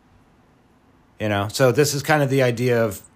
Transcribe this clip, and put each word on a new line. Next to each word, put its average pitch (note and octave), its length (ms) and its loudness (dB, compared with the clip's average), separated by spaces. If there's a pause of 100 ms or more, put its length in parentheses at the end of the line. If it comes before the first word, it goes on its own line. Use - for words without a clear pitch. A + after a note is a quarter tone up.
(1200)
You G#2+ 100 -4
know? G2+ 220 -2
So B2+ 200 2
this C#3+ 220 0
is C#3+ 80 -6
kind D3+ 220 0
of C3 80 -2
the C3+ 100 2
idea A#2+ 420 0
of, G2+ 180 -4 (140)